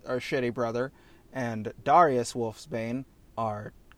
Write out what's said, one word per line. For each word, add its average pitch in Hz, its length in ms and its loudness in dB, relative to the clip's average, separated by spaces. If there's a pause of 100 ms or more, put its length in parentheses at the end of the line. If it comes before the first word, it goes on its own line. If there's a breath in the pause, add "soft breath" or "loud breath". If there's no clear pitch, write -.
our 127 120 -2
shitty 123 340 -2
brother, 120 400 -2 (400 soft breath)
and 117 400 -6 (120)
Darius 143 480 6
Wolfsbane, 117 720 -6 (320)
our 104 360 -4 (260)